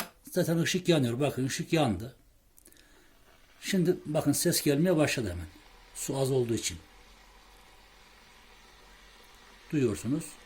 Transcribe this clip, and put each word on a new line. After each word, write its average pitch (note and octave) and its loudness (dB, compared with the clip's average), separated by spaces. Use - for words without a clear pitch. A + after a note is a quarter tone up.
zaten E3+ 0
ışık F3 0
yanıyor. B2+ 2
Bakın C3 -2
ışık - -4
yandı. A#2+ 0
Şimdi F3+ 2
bakın D3 0
ses E3 0
gelmeye D#3 4
başladı C3 0
hemen. E2+ -8
Su - -6
az C3+ 0
olduğu A#2+ 2
için. F2 -4
Duyuyorsunuz. C3 0